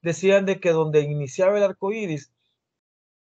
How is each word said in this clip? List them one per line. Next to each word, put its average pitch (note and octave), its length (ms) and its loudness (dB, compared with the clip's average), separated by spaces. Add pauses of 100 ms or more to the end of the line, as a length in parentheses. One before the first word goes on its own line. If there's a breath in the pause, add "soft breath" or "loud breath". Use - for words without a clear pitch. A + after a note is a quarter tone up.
decían F#3+ 440 2
de F#3 140 -2
que F3 120 0
donde D#3 320 2
iniciaba D3 540 -2
el G3+ 80 2
arco G3 280 -4
iris F#3+ 400 -8 (960)